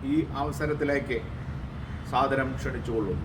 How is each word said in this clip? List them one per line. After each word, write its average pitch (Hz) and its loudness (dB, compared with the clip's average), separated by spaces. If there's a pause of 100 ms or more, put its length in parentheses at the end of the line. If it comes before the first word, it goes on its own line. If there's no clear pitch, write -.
(120)
ഈ 151 4 (260)
അവസരത്തിലേക്ക് 143 2 (920)
സാദരം 131 4 (100)
ക്ഷണിച്ചുകൊള്ളും. 113 0